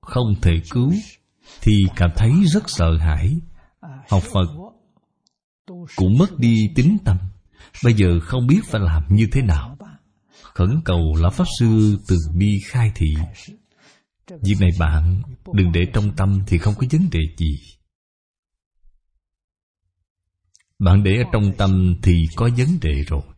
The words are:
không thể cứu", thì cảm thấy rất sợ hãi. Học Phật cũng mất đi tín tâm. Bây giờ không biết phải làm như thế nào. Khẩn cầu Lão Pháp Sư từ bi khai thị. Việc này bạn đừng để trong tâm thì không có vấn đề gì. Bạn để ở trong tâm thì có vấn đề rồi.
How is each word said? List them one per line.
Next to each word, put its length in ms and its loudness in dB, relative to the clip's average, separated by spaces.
không 400 -2
thể 100 4
cứu", 240 0
thì 100 4
cảm 200 2
thấy 160 2
rất 160 -2
sợ 300 0
hãi. 380 0
Học 140 0
Phật 240 -2
cũng 220 2
mất 200 2
đi 380 2
tín 300 4
tâm. 120 2
Bây 100 4
giờ 300 2
không 240 -4
biết 180 4
phải 160 -4
làm 280 0
như 220 4
thế 100 0
nào. 360 -2
Khẩn 440 -2
cầu 300 0
Lão 160 2
Pháp 140 -2
Sư 480 2
từ 100 2
bi 300 2
khai 300 -2
thị. 200 0
Việc 320 -2
này 100 4
bạn 420 0
đừng 180 2
để 100 0
trong 220 -2
tâm 320 -2
thì 100 0
không 200 0
có 140 -4
vấn 200 0
đề 80 -2
gì. 220 -2
Bạn 240 4
để 140 2
ở 60 -2
trong 240 0
tâm 460 2
thì 320 4
có 220 0
vấn 240 0
đề 260 -4
rồi. 140 -6